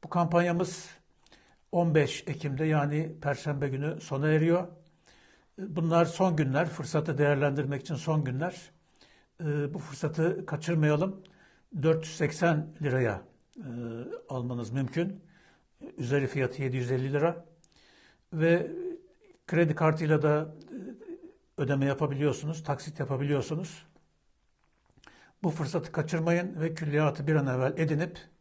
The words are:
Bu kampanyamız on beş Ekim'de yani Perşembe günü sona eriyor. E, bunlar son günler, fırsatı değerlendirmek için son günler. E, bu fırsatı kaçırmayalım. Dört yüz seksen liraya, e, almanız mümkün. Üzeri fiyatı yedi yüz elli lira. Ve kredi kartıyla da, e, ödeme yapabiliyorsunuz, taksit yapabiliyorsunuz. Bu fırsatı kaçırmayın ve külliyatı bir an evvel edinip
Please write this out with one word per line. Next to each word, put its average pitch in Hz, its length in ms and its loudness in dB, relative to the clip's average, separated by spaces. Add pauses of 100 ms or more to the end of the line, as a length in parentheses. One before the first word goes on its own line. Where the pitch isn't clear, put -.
Bu 156 60 -12
kampanyamız 175 800 0 (800)
on 170 240 4
beş 143 320 2
Ekim'de 147 380 -2
yani 156 460 2 (100)
Perşembe 143 460 -2
günü 143 340 -4
sona 143 260 -2
eriyor. 165 360 4
E, - 1120 -14
bunlar 165 300 4
son 170 300 2
günler, 143 340 2
fırsatı 151 480 -2
değerlendirmek 143 640 2
için 156 140 -6
son 156 280 0
günler. 135 480 -6 (720)
E, 147 300 -2
bu 147 60 -6
fırsatı 160 680 -2
kaçırmayalım. 156 760 2 (640)
Dört 160 220 4
yüz - 100 -12
seksen 156 520 0 (140)
liraya, 127 400 2 (360)
e, 226 60 -14 (680)
almanız 120 420 -4
mümkün. 165 520 -2 (760)
Üzeri 135 300 0
fiyatı 131 340 -2
yedi 131 160 -2
yüz 123 140 -2
elli 135 220 0
lira. 165 320 0 (880)
Ve 170 380 4 (760)
kredi 160 280 4
kartıyla 156 460 2
da, 151 340 2 (1000)
e, - 40 -4
ödeme 135 240 0
yapabiliyorsunuz, 143 800 0
taksit 147 360 -6
yapabiliyorsunuz. 143 840 -2 (1600)
Bu 180 60 2
fırsatı 151 420 -4
kaçırmayın 170 680 0
ve 160 120 -2
külliyatı 147 540 0
bir 156 80 4
an 139 120 4
evvel 127 300 0
edinip 160 400 0 (240)